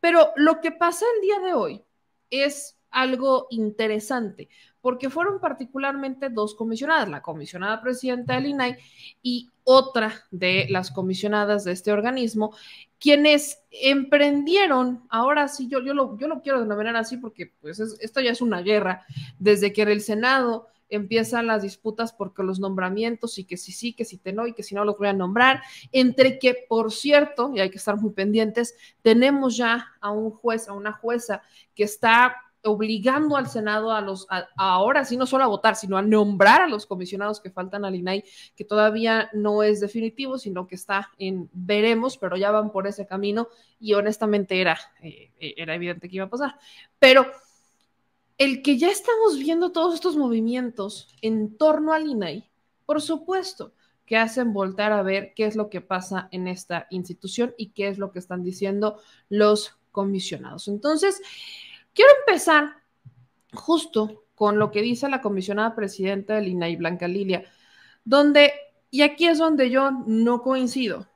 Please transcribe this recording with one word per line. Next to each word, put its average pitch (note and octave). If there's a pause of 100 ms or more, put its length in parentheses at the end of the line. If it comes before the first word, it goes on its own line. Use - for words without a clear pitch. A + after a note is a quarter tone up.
Pero E4
lo D#4
que E4
pasa E4+ (100)
el A4
día G4
de F#4
hoy G3 (480)
es C#4 (120)
algo C4
interesante, G#3+ (320)
porque B3+
fueron F#4
particularmente C4+
dos G#3+
comisionadas, A#3
la C#3+
comisionada F3+
presidenta B3
del C4
inai C4 (440)
y B3 (120)
otra B3+
de F#3
las F#3
comisionadas G3+
de F3+
este F#3
organismo, A3 (460)
quienes D4
emprendieron, C#4+
ahora C#4
sí, C4+
yo, C4
yo C4+
lo, C4
yo C4+
lo D#4
quiero C4+
denominar G#3+
así A3+
porque, A3
pues, D#3+
es, G#3+
esto A3
ya A#3+
es A#3+
una G#3
guerra, F#3+ (320)
desde G3+
que G#3
en G#3
el G#3
Senado A#3 (220)
empiezan A3+
las A3
disputas G#3+
porque F#3+
los F#3+
nombramientos G3
y F#3
que F3+
si -
sí, A3+
que A#3
si F#3
te F#3+
no, A3
y A#3
que G#3+
si G3+
no G3+
los G#3
voy G3+
a G3
nombrar, A3+ (300)
entre C4
que, B3
por A3+
cierto, C#4+
y G3+
hay F#3+
que G3
estar G#3
muy G#3
pendientes, G#3+ (260)
tenemos B3+
ya A#3 (140)
a G#3
un G#3+
juez, A3+
a G3+
una G3+
jueza A3+ (340)
que G#3
está A#3 (260)
obligando A3+
al B3+
Senado G#3+
a G#3+
los, G3
a, F#3
a F#3+
ahora C4
sí, A#3+
no B3+
solo C4
a -
votar, G#3
sino F#3+
a F#3+
nombrar G#3
a F4+
los G#3+
comisionados G3+
que F#3
faltan F#3+
al F#3+
inai, F#3 (320)
que -
todavía A3
no G#3
es G#3+
definitivo, A3+
sino F#3
que F#3
está G3
en F#3
veremos, A3
pero F3+
ya G3+
van G#3+
por G3
ese G3+
camino, G3+ (300)
y G#3+
honestamente G3+
era, E3+ (220)
eh, -
eh, D#3+
era D#3+
evidente F3
que F#3
iba F#3+
a -
pasar. C4 (400)
Pero C4 (1120)
el C4+
que C#4
ya E4
estamos A4
viendo E4
todos E4+
estos D#4+
movimientos A#3
en G#3+
torno D#4
al D#4
inai, G3+ (340)
por D4+
supuesto E4 (320)
que A3+
hacen A3+
voltar G3
a G#3
ver G3
qué A3
es G#3+
lo G#3+
que F#3
pasa F#3
en F#3
esta F3+
institución F#3
y A3
qué G3
es G3
lo G3
que F3+
están F3+
diciendo G3+ (300)
los G#3 (140)
comisionados. F#3+
Entonces, D4+ (800)
quiero C#5 (120)
empezar D4+ (760)
justo A3+ (100)
con G#3
lo G#3
que G#3
dice A#3+
la C4
comisionada G#3
presidenta G3
del G#3
inai, F3
Blanca F3
Lilia, F#3 (640)
donde, C#4+ (360)
y C4+
aquí D4+
es E4
donde D4+
yo C4+ (160)
no A3+
coincido B3+